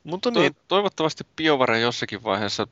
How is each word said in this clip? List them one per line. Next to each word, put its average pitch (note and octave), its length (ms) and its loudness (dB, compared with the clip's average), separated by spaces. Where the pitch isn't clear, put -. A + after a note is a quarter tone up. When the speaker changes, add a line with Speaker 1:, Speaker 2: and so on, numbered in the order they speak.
Speaker 1:
mutta F#3+ 280 -4
Speaker 2:
To-, A3+ 80 0
Speaker 1:
niin. C#3+ 160 2
Speaker 2:
toivottavasti F3+ 560 -2
BioWare C3 440 2
jossakin A#2 440 -2
vaiheessa G#2 480 -2